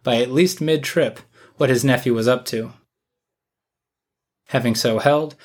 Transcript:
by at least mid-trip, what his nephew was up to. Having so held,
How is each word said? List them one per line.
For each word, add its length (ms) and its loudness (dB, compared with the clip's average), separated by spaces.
by 120 0
at 140 0
least 300 2
mid-trip, 600 -2
what 140 2
his 120 2
nephew 300 2
was 160 0
up 160 0
to. 300 -8
Having 260 0
so 240 -2
held, 360 0